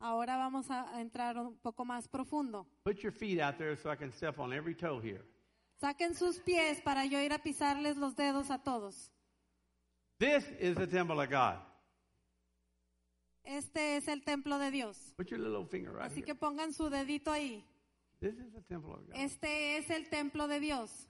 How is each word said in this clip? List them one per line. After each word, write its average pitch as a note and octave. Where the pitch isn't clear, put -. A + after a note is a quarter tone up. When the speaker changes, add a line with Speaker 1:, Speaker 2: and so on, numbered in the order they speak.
Speaker 1:
Ahora A#3
vamos C4
a B3
entrar A#3
un A#3+
poco A#3+
más A#3+
profundo. C4
Speaker 2:
Put G3+
your G#3+
feet G3
out C#3+
there D3+
so D#3
I D3
can C3+
step D3
on B2+
every D#3
toe D#3
here. G2+
Speaker 1:
Saquen E4
sus F4
pies D#4+
para C4+
yo C#4
ir C#4+
a D4+
pisarles D4
los C#4
dedos C#4
a -
todos. G#3+
Speaker 2:
This C#4+
is F3+
the F#3
temple E3+
of C#3
God. A#2+
Speaker 1:
Este C#4+
es D4
el C#4+
templo C#4+
de C#4
Dios. A#3
Speaker 2:
Put F3+
your -
little F3+
finger -
right -
Speaker 1:
Así -
Speaker 2:
here. -
Speaker 1:
que D4
pongan D4+
su D#4
dedito C#4
ahí. C#4
Speaker 2:
This G#3
is B3
the A3
temple E3+
of -
God. -
Speaker 1:
Este D4
es D4+
el D#4+
templo D4
de D4
Dios. C#4